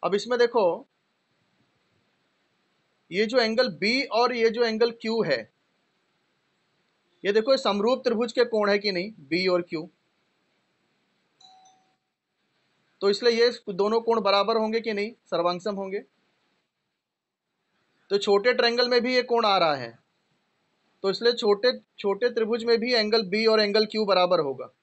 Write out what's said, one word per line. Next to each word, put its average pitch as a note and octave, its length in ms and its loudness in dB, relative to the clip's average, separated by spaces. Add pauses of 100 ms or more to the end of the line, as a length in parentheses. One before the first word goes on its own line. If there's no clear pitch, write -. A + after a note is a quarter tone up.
अब F3 120 -2
इसमें A3+ 240 -2
देखो, A#3 260 2 (2500)
ये F#3+ 160 0
जो A#3 120 0
एंगल A3+ 360 0
बी A3 280 0 (100)
और A#3+ 220 0
ये A3+ 160 2
जो A#3 140 0
एंगल A3+ 260 0 (100)
क्यू A3+ 220 -2
है, D3+ 160 0 (1900)
ये G3 80 0
देखो, A3 200 2
ये C4+ 60 4
समरूप A3 460 0
त्रिभुज A3+ 280 -2
के B3 140 2
कोण G#3 240 0
है G#3 80 4
कि G3+ 140 -2
नहीं, F#3 280 -6
बी D#3+ 280 -2
और F3+ 160 2
क्यू, E3+ 240 -10 (3000)
तो G3 100 0
इसलिए A3+ 300 0
ये A#3+ 100 4 (240)
दोनों G#3 280 0
कोण A3+ 200 0
बराबर G3+ 340 2
होंगे A3 240 -2
कि A3+ 120 -6
नहीं, G#3 200 -6 (140)
सर्वांग F3 340 -2
सम G3+ 160 -6
होंगे। G3 280 -8 (2000)
तो G3+ 80 0
छोटे G3+ 360 2
ट्रायंगल A#3+ 340 0
में B3 140 2
भी B3+ 120 -2
ये B3 100 2
कोण A#3 220 0
आ G3 120 4
रहा E3 160 2
है, A#2+ 240 -10 (1040)
तो G3 60 2
इसलिए A#3 240 0
छोटे, G#3 380 2 (260)
छोटे G3+ 320 -2
त्रिभुज A3+ 340 -2
में A#3 160 2
भी B3 140 -2
एंगल A3 300 2
बी G3+ 220 -2
और A3 140 4
एंगल G#3+ 260 2
क्यू G#3+ 180 -2
बराबर F3+ 360 2
होगा। B2+ 280 -6 (140)